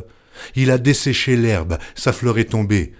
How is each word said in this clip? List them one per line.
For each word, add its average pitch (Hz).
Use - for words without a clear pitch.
il 131
a 127
desséché 127
l'herbe, 90
sa -
fleur 117
est 110
tombée, 104